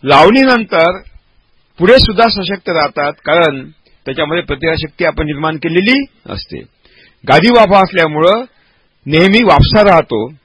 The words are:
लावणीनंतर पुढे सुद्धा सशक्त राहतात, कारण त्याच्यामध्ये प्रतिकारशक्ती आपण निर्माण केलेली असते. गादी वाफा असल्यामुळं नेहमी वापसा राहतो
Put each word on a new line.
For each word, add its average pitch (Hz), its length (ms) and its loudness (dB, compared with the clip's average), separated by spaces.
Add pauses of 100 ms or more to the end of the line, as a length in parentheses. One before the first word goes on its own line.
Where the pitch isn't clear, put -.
लावणीनंतर 190 960 2 (800)
पुढे 196 200 4
सुद्धा 226 260 2
सशक्त 202 440 -6
राहतात, 147 440 -4 (120)
कारण 151 460 -2 (340)
त्याच्यामध्ये 151 380 -6
प्रतिकारशक्ती 156 640 -6
आपण 156 220 -4
निर्माण 156 300 -6
केलेली 190 480 -2 (240)
असते. - 320 -14 (680)
गादी 165 220 4
वाफा 208 280 4
असल्यामुळं 180 680 0 (640)
नेहमी 190 360 2
वापसा 185 420 2
राहतो 139 440 0 (160)